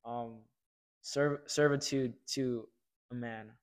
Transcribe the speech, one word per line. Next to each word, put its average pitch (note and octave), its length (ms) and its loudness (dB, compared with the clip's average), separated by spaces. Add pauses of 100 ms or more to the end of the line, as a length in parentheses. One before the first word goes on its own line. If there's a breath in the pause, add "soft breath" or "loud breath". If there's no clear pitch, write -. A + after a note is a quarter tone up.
um, A#2 320 -6 (640)
serv-, C#3+ 460 2
servitude C#3 680 2 (140)
to B2 400 -2 (440)
a B2 40 -10
man A2+ 360 -10 (120)